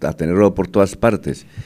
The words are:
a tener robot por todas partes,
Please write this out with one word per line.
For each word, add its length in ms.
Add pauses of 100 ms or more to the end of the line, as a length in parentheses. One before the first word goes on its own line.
a 100
tener 240
robot 180
por 140
todas 300
partes, 480 (200)